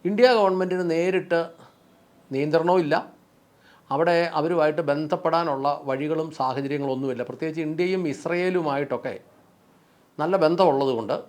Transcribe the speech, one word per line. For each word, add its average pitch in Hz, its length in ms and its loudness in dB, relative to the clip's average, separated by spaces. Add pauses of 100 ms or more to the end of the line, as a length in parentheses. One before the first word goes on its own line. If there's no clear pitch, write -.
ഇന്ത്യ 226 180 6 (120)
ഗവൺമെൻറ്റിന് 185 540 2
നേരിട്ട് 170 480 0 (880)
നിയന്ത്രണവും 160 540 2
ഇല്ല. 147 100 0 (960)
അവിടെ 170 240 2 (220)
അവരുമായിട്ട് 160 520 0
ബന്ധപ്പെടാനുള്ള 156 760 -2 (220)
വഴികളും 151 380 -2 (120)
സാഹചര്യങ്ങളൊന്നുമില്ല. 135 880 -4
പ്രത്യേകിച്ച് 160 380 -6
ഇന്ത്യയും 180 340 -2 (120)
ഇസ്രയേലുമായിട്ടൊക്കെ 147 1000 -2 (1040)
നല്ല 175 220 2
ബന്ധമുള്ളതുകൊണ്ട് 135 720 2 (140)